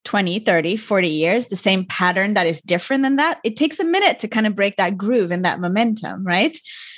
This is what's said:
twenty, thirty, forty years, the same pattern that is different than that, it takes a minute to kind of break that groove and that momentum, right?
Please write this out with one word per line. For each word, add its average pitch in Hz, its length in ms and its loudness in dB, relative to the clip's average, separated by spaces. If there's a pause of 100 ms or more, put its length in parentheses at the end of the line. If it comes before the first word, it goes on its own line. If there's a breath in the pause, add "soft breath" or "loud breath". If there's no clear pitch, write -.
twenty, 196 360 0
thirty, 175 360 2
forty 190 340 0
years, 170 400 0
the 196 60 -6
same 190 300 2
pattern 185 480 0
that 185 140 2
is 160 140 -2
different 269 420 0
than 269 140 2
that, 311 260 0
it 220 140 -2
takes 302 220 0
a 381 40 0
minute 370 360 2
to 214 80 -6
kind 220 200 0
of 202 80 -2
break 202 220 0
that 190 200 0
groove 202 320 0
and 180 160 -2
that - 140 0
momentum, 190 680 -2
right? 196 320 2 (400 loud breath)